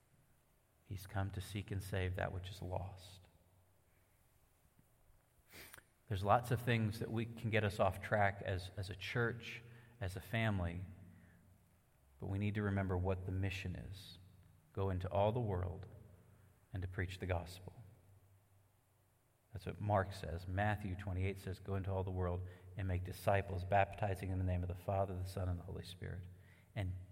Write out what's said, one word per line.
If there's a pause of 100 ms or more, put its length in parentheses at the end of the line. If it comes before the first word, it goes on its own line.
(880)
He's
come
to
seek
and
save
that
which
is
lost. (2750)
There's
lots
of
things
that
we
can
get
us
off
track
as,
as
a
church, (400)
as
a
family, (1400)
but
we
need
to
remember
what
the
mission (120)
is. (560)
Go
into
all
the
world (880)
and
to
preach
the
gospel. (1800)
That's
what
Mark
says.
Matthew
twenty-eight
says,
"Go
into
all
the
world (380)
and
make
disciples,
baptizing
them
in
the
name
of
the
Father,
the
Son,
and
the
Holy
Spirit, (540)
and (220)